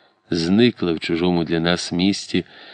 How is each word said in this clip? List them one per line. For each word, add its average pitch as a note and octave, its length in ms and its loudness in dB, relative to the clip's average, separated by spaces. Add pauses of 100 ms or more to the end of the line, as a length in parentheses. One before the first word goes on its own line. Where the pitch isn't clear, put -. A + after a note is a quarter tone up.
(300)
зникла F#2 600 2
в D#2 80 -4
чужому E2+ 440 0
для E2 160 -2
нас F2 320 -2
місті, F#2 520 -2 (300)